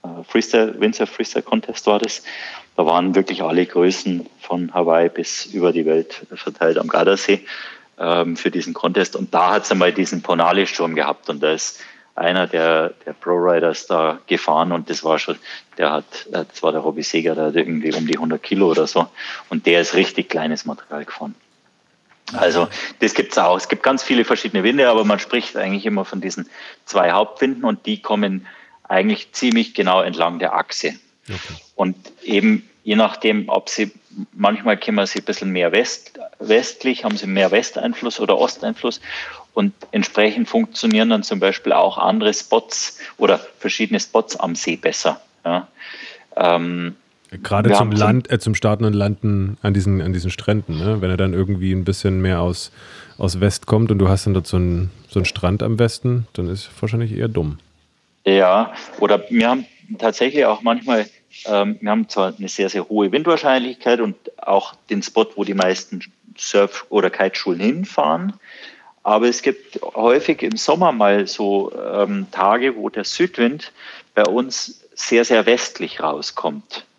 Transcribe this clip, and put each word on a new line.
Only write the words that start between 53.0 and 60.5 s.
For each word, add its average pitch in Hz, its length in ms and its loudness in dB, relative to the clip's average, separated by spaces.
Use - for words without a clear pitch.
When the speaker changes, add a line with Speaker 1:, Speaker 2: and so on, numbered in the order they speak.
Speaker 2:
aus 90 220 -2
West 101 260 0
kommt 110 260 2
und 98 60 2
du 95 100 4
hast 95 180 2
dann 101 80 2
dort 92 140 0
so 95 80 -2
einen, 90 340 0
so 98 120 0
einen 87 60 0
Strand 95 360 0
am 110 160 0
Westen, 120 540 0
dann 90 160 -4
ist 98 200 -6
wahrscheinlich 110 320 -2
eher 113 160 -2
dumm. 78 300 -2
Speaker 1:
Ja, 98 480 4
oder 101 320 4
wir 117 180 4
haben 127 160 0
tatsächlich 123 460 2
auch 107 180 2